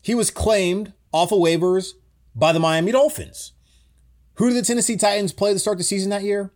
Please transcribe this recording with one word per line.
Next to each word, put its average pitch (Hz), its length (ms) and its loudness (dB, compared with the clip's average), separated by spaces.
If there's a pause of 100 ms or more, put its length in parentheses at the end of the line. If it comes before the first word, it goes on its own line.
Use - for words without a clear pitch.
he 226 140 -2
was 226 160 0
claimed 196 640 0 (180)
off 165 220 0
of 196 60 4
waivers 180 560 0 (380)
by 156 200 2
the 165 80 2
Miami 160 320 0
Dolphins. - 580 0 (840)
Who 233 120 2
did 247 80 2
the 240 100 0
Tennessee 240 300 -2
Titans 202 380 0
play 202 180 0
to 196 80 0
start 208 180 -2
the 180 60 -6
season 196 280 -2
that 202 120 -4
year? 202 320 -4